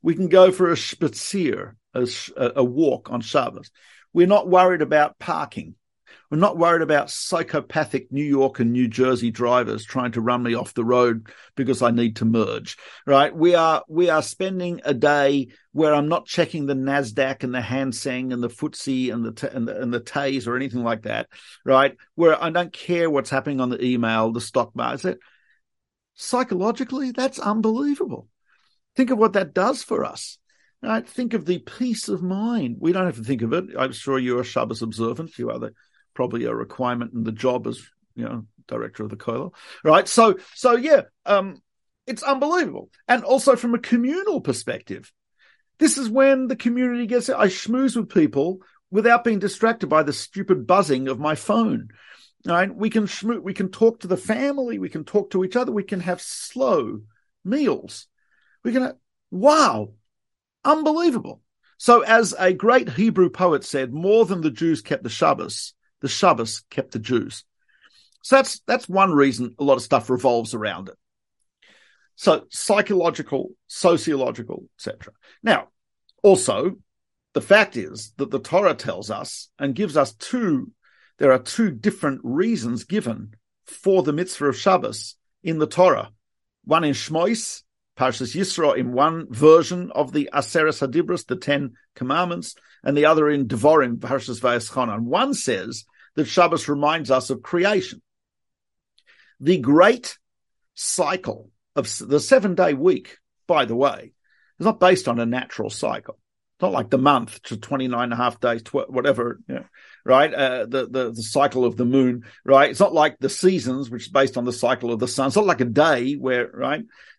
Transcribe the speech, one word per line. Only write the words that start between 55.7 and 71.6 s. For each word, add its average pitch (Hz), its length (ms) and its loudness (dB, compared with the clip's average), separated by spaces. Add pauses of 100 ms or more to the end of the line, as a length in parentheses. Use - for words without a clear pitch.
we 208 140 -4
can 196 160 -8
have 180 200 -6
slow 160 840 -4 (420)
meals. 226 640 -4 (540)
We 233 100 -2
can, 254 200 -2 (380)
wow, 190 600 2 (760)
unbelievable. 311 760 0 (380)
So 240 240 6
as 226 360 4
a 185 140 4
great 233 380 2
Hebrew 185 400 2
poet 175 340 0
said, 131 260 -4
"More 190 360 4
than 175 160 -4
the 156 80 2
Jews 160 320 -2
kept - 200 -4
the 185 60 -8
Shabbos, - 640 -2 (300)
the 139 60 -4
Shabbos 117 600 0
kept - 220 -6
the 117 80 -8
Jews." 110 460 -4 (760)
So - 160 2
that's, - 300 2
that's 233 200 -2
one 190 260 2
reason 127 460 2
a 139 60 -4
lot 139 140 4
of 113 40 -8
stuff 123 280 0
revolves 120 420 0
around 98 380 -8
it. - 40 -20 (1200)